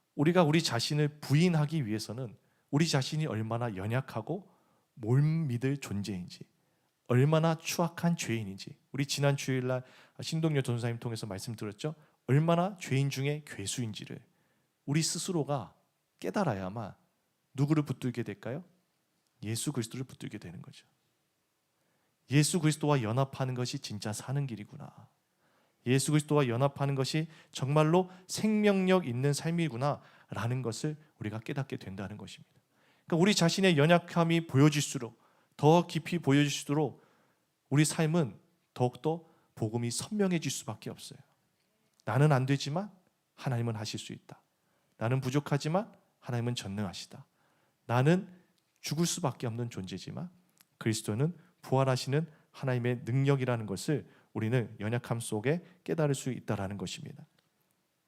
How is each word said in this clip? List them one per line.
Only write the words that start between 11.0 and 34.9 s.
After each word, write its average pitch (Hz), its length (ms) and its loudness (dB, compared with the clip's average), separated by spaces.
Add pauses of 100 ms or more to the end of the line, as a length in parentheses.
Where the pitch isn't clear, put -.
말씀 101 280 -8
들었죠? 110 400 -8 (320)
얼마나 170 520 2
죄인 135 320 -2
중에 143 360 -4
괴수인지를 - 760 -8 (680)
우리 151 160 0
스스로가 147 720 -4 (460)
깨달아야만 110 720 -4 (600)
누구를 147 300 2
붙들게 120 380 -4
될까요? 113 420 -8 (800)
예수 113 300 -4
그리스도를 123 320 -6
붙들게 123 340 -12
되는 - 240 -14
거죠. - 240 -20 (1400)
"예수 147 300 4
그리스도와 147 420 2
연합하는 127 520 -2
것이 123 260 -4
진짜 107 320 -8
사는 139 340 -4
길이구나. - 600 -14 (800)
예수 135 260 2
그리스도와 147 340 2
연합하는 139 480 0
것이 156 340 -2 (220)
정말로 156 580 4 (200)
생명력 196 760 2
있는 127 260 0
삶이구나"라는 131 1300 -4
것을 135 340 -4 (220)
우리가 107 220 -6
깨닫게 135 360 -6
된다는 98 400 -10
것입니다. - 380 -18 (500)
그러니까 - 160 2
우리 202 140 6
자신의 180 420 4
연약함이 165 720 4
보여질수록, 139 720 2 (360)